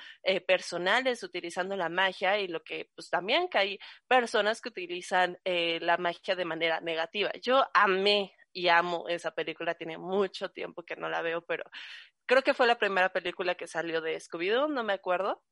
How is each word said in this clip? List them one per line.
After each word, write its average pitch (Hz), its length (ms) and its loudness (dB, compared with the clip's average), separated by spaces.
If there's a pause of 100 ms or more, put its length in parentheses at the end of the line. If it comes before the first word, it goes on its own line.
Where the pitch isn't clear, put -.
(220)
eh, 190 180 0
personales 190 840 0
utilizando 180 540 -6
la 170 120 -2
magia, 190 500 0
y 196 100 -4
lo 165 140 -6
que, 160 320 -12
pues, - 160 -16
también 233 380 0
que 359 100 0
hay 196 200 0 (300)
personas 226 520 2
que 247 80 -10
utilizan, 180 760 -2
eh, 170 360 0
la 170 180 2
magia 180 380 -2
de 180 80 -2
manera 165 360 0
negativa. 165 500 -2 (120)
Yo 262 220 4 (100)
amé 196 580 4 (200)
y 175 160 0
amo 170 400 4
esa 165 240 -4
película, 165 420 -4
tiene 165 240 -10
mucho 190 520 -2
tiempo 175 340 -10
que 170 120 -10
no 165 140 -4
la 165 100 -2
veo, 165 240 -4
pero - 200 -4 (640)
creo 262 160 6
que 277 120 2
fue 254 140 4
la 233 100 4
primera 190 340 2
película 180 440 -2
que 170 100 -10
salió 165 340 -2
de 160 200 -4
Scooby-Doo, 208 480 0
no 262 160 -2
me 220 100 0
acuerdo. 190 580 -2